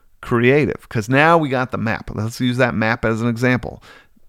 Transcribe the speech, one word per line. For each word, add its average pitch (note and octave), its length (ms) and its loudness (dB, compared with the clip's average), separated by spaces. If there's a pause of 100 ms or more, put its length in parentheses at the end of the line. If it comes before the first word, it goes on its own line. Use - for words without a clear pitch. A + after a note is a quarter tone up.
(200)
creative, B2 680 2
'cause A2 200 -4
now D3+ 300 4
we D3+ 100 -2
got B2+ 220 -4
the G#2 80 -6
map. G#2 340 -6
Let's A2 280 -6
use B2 160 0
that B2 180 2
map A2 300 -2
as A2 160 0
an A#2+ 80 0
example. A#2+ 540 -2 (460)